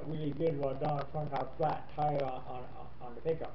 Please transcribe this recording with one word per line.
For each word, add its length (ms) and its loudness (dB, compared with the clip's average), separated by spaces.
really 240 0
good 260 4
while 160 2
Donald 380 0
Trump 220 0
has 120 0
flat 380 2
tire 300 2
on, 240 -2
on, 160 -4
on 140 -6
the 60 -6
pickup 340 0